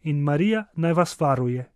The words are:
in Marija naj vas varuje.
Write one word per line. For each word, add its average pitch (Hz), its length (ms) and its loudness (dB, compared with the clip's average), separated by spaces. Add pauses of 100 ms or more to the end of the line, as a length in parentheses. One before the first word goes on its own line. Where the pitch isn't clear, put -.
in 147 160 -2
Marija 185 460 0 (100)
naj 165 180 0
vas 170 260 0
varuje. 123 460 0 (100)